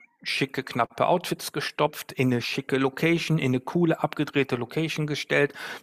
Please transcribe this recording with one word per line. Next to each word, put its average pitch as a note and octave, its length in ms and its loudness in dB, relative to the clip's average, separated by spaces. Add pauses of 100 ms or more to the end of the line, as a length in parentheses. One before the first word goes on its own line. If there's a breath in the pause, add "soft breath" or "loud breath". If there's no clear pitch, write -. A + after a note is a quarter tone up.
(240)
schicke, - 400 -2
knappe - 440 0
Outfits - 460 -2
gestopft, - 580 -4
in B2+ 220 2
eine A#2+ 80 0
schicke - 360 -2
Location, D#3+ 600 2
in C3+ 140 0
eine B2+ 80 2
coole, E3 440 2
abgedrehte C#3+ 520 0
Location D3+ 520 -2
gestellt, D3 460 0 (300 loud breath)